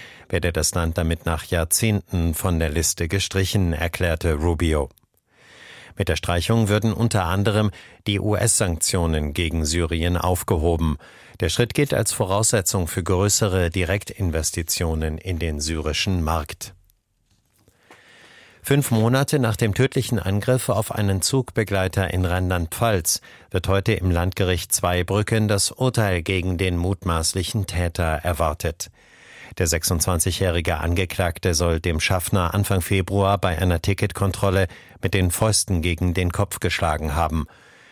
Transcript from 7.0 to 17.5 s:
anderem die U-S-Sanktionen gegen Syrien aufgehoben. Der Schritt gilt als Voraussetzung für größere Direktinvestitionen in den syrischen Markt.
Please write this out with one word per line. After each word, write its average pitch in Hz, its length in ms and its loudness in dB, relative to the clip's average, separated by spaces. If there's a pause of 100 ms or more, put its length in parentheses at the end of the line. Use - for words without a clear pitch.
anderem 101 460 2 (380)
die 101 120 0
U-S-Sanktionen 87 1120 0
gegen 82 300 0
Syrien 85 520 0
aufgehoben. 82 800 0 (440)
Der - 80 0
Schritt - 260 0
gilt 143 200 0
als - 180 0
Voraussetzung 98 760 0
für - 140 -4
größere 92 680 2
Direktinvestitionen 80 1500 -2
in 87 220 -6
den 80 200 -2
syrischen 78 640 -2
Markt. 80 520 -4 (1900)